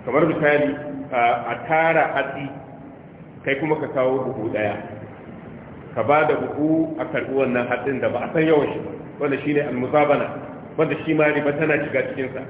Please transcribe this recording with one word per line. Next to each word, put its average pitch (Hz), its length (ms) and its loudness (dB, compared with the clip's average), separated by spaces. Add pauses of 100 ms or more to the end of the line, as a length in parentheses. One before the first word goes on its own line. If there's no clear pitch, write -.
Kamar 131 240 4
misali, 147 420 4 (380)
a, 127 120 2 (300)
a 120 40 -2 (120)
tara 160 380 4 (100)
hatsi, 139 320 -2 (960)
kai 135 140 2
kuma 156 200 2
ka 135 120 -4
kawo 131 320 2
buhu 110 300 -4
daya. 104 240 0 (1200)
Ka 117 80 0
ba 151 240 4
da 151 80 2
buhu 151 640 0
a 131 120 -4
karbi 127 240 -2
wannan 123 320 2
hatsin 123 340 -2
da 113 80 2
ba 113 180 -2
a 110 60 -8
san 160 140 4
yawan 147 260 4
shi - 60 -6
ba, - 120 -8 (280)
wanda 147 240 0
shine 147 200 2
al-muzabana, 127 640 2 (520)
wanda 151 240 2
shi 160 120 0
ma 156 120 6
riba 147 280 2
tana 151 240 2
shiga 127 360 -2
cikin 131 200 -4
sa. - 160 -8